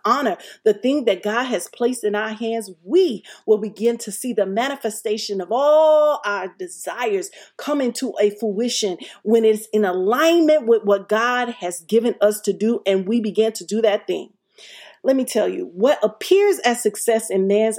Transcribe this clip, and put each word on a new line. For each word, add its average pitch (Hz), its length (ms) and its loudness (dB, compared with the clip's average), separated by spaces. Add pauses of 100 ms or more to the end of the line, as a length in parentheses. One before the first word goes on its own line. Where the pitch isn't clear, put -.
honor 240 340 0 (260)
the 214 100 4
thing 262 300 0
that 190 180 0
God 220 220 -2
has 233 240 -4
placed 247 360 -4
in 208 100 -2
our 214 160 -4
hands, 220 400 -6 (120)
we 254 400 0 (240)
will 214 120 4
begin 214 400 -2
to 226 120 -12
see 247 220 -8
the 202 140 0
manifestation 214 920 -4
of 175 120 -6
all 302 720 4
our 196 240 -4 (100)
desires 185 720 -6 (260)
come 285 240 -4
into 240 400 -4
a 208 100 4
fruition 208 640 -4 (260)
when 226 220 2
it's 214 280 2
in 214 120 2
alignment 285 840 2
with 220 180 4
what 202 240 0
God 240 420 0 (100)
has 175 220 -8
given 226 380 0
us 208 200 2
to 202 120 -2
do, 214 320 -2
and 190 220 0
we 233 140 0
begin 214 320 0
to 190 120 -12
do 214 180 -4
that 208 240 0
thing. 160 260 -6 (720)
Let 269 100 2
me 262 100 0
tell 190 240 -2
you, 180 240 -6
what 214 300 0
appears 381 560 2
as 240 240 -2
success 220 480 0
in 190 160 0
man's 214 320 2